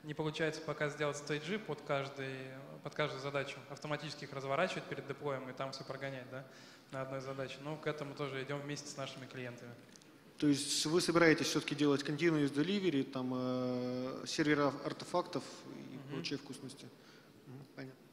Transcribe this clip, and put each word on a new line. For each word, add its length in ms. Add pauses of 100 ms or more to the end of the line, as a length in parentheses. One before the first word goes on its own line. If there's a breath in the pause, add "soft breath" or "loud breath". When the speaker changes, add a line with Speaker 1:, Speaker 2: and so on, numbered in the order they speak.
Speaker 1:
не 120
получается 460
пока 280
сделать 280
стейджи 420
под 220
каждый, 480 (540)
под 120
каждую 260
задачу, 360 (120)
автоматически 560
их 80
разворачивать 520
перед 220
деплоем 420
и 40
там 180
всё 120
прогонять, 480
да, 120 (480 loud breath)
на 120
одной 180
задаче. 420
Но 140
к 80
этому 300
тоже 280
идём 180
вместе 280
с 80
нашими 300
клиентами. 440 (680)
Speaker 2:
То 80
есть 400
вы 120
собираетесь 480
всё-таки 280
делать 280
continuous 480
delivery, 520
там, 320
э, 920
сервера 480 (100)
артефактов 600 (240)
и 280
Speaker 1:
Мгм. 200
Speaker 2:
прочие 240
вкусности? 480 (600 loud breath)
Мгм, 180 (100)
понятно. 240 (140)